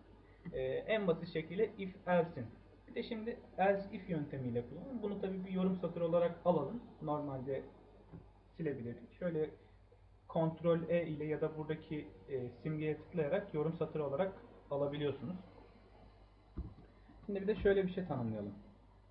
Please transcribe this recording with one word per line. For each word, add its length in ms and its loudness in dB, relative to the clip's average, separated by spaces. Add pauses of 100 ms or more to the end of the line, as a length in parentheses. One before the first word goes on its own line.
(540)
e, 100 -2
en 440 0
basit 260 2
şekliyle 440 0
if 300 -8
else'in. 400 4 (400)
Bir 80 -10
de 80 0
şimdi 360 -6 (180)
else 340 6
if 180 -8
yöntemiyle 600 -2
kullanalım. 320 -8
Bunu 200 -2
tabii 240 -2
bir 60 -8
yorum 260 2
satırı 280 -2
olarak 400 4
alalım. 380 4 (180)
Normalde 600 -2 (920)
silebilirdik. 640 -6
Şöyle 300 0 (840)
Ctrl 560 4
E 180 4
ile 180 -2
ya 160 0
da 160 0
buradaki, 500 -4 (220)
e, 200 -2
simgeye 480 -2
tıklayarak 560 0
yorum 200 2
satırı 320 -2
olarak 280 0 (380)
alabiliyorsunuz. 680 0 (1900)
Şimdi 160 -2
bir 60 -2
de 80 4
şöyle 320 8
bir 60 -4
şey 120 -2
tanımlayalım. 480 -2 (580)